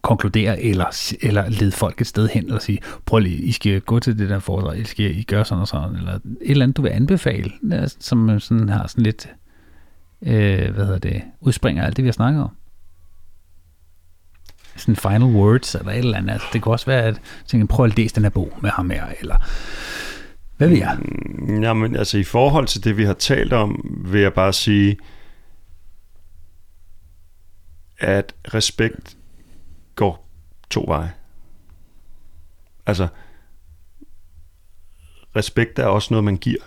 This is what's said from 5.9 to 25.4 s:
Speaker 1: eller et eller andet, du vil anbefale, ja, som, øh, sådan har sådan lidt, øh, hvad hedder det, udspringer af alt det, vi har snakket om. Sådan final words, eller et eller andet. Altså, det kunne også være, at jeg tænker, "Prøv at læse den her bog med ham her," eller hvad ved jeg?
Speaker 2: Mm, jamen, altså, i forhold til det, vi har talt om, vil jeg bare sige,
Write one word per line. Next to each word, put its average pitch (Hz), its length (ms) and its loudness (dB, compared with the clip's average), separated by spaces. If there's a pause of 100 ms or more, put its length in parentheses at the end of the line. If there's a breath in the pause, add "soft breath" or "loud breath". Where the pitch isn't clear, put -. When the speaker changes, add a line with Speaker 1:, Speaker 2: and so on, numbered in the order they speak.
Speaker 1:
eller 87 180 -6
et 95 60 -6 (200)
eller 139 240 2
andet, 139 120 2
du 151 60 0
vil - 80 0
anbefale, - 640 0 (180)
ja, - 160 0
som, 113 440 0
øh, 104 100 2
sådan 113 280 2
har 101 180 0
sådan - 180 0
lidt, - 240 -2 (920 soft breath)
øh, 107 520 2
hvad 101 100 -2
hedder 95 140 0
det, - 240 -2 (180)
udspringer 120 420 0
af - 40 0
alt 92 100 -2
det, 135 80 0
vi 127 40 4
har 110 40 2
snakket 139 300 2
om. - 80 -4 (2250)
Sådan 110 200 2
final 104 260 2
words, 113 520 4
eller 90 180 -6
et 117 60 -2
eller 120 200 0
andet. 95 140 -2
Altså, 104 200 -4
det 107 100 -2
kunne 113 120 2
også - 120 -4
være, 127 160 2
at 113 120 0
jeg - 320 -16
tænker, 110 200 4
"Prøv 123 200 4
at 104 100 4
læse 113 180 2
den 107 80 2
her 101 80 4
bog - 320 -4
med 101 80 0
ham 90 200 -2
her," - 160 -4 (140)
eller - 160 2 (1200 loud breath)
hvad 151 120 4
ved 175 100 8
jeg? - 240 -2
Speaker 2:
Mm, - 600 -4
jamen, 110 340 0
altså, 107 220 0
i 95 60 2
forhold 139 420 4
til - 180 -4
det, 107 120 2
vi 107 80 2
har 101 100 2
talt - 380 0
om, - 480 -2 (120)
vil 104 80 4
jeg 98 140 4
bare 95 180 2
sige, 101 440 2 (3000 soft breath)